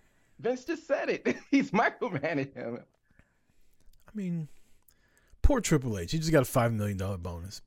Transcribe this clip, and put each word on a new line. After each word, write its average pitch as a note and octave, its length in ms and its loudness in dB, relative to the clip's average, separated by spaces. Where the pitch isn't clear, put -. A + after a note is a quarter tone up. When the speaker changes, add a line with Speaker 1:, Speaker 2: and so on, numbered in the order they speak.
Speaker 1:
Vince B3 260 -4
just - 220 -8
said - 220 -2
it. A#3 340 -2
<laughs> - 80 -10
He's C4+ 200 2
micromanaging E3+ 840 -2
him. A#2+ 240 -8
Speaker 2:
I - 1400 -20
mean, E3+ 340 -6
poor C4 180 6
Triple B2+ 380 0
H. E2+ 120 -6
He D#3+ 60 0
just D#3+ 140 0
got C#3+ 100 8
a B2 40 0
five A#2 280 2
million G#2 240 -2
dollar F#2+ 200 -4
bonus. F2 500 -10